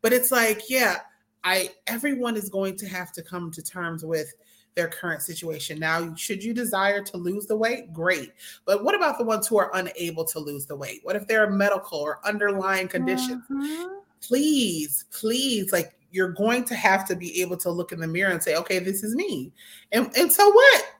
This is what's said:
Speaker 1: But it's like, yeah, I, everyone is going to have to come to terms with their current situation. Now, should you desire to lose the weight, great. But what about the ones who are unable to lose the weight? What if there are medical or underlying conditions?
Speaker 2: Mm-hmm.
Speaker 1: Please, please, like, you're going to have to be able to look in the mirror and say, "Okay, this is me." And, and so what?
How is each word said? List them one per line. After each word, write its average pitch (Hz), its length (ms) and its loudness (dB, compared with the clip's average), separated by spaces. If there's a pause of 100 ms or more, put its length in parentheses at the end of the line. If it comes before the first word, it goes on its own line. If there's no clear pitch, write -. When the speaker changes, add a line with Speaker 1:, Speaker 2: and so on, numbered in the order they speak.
Speaker 1:
But 226 120 2
it's 247 180 2
like, 226 380 2
yeah, 240 300 2 (440)
I, 185 280 0 (180)
everyone 240 480 -2
is 196 140 -6
going 190 260 -4
to 196 120 -12
have 180 260 -8
to 175 80 -12
come 175 300 -8
to 160 100 -14
terms 165 420 -8
with 156 280 -4 (440)
their 170 120 -2
current 165 340 -6
situation. 160 580 -8
Now, 165 340 -2
should 190 300 -6
you 233 100 -4
desire 202 480 0
to 202 140 -12
lose 185 300 -4
the 214 100 -2
weight, 220 360 -2
great. 165 400 -2 (320)
But 202 200 2
what 392 100 4
about 339 240 0
the 233 60 0
ones 214 240 0
who 226 100 2
are 180 160 2
unable 170 520 -4
to 160 140 -8
lose 147 260 -8
the 139 100 -10
weight? 139 280 -10
What 190 120 -2
if 208 100 -6
there 220 180 4
are 202 60 0
medical 196 480 2
or 147 280 -4
underlying 196 600 0
conditions? 254 600 -2
Speaker 2:
Mm-hmm. 302 380 -6 (320)
Speaker 1:
Please, 240 920 0
please, 233 600 0
like, 170 220 0 (160)
you're 185 220 0
going 233 320 2
to 240 100 -4
have 196 340 4
to 185 80 0
be 175 260 -6
able 180 160 -2
to 180 120 -2
look 175 220 -4
in 170 80 -8
the 165 60 -4
mirror 180 260 0
and 165 100 -2
say, 160 140 0
"Okay, 180 220 0
this 190 240 -4
is 214 120 -4
me." 269 380 -4 (400)
And, 226 240 2
and 320 160 6
so 403 160 10
what? 494 360 10 (160)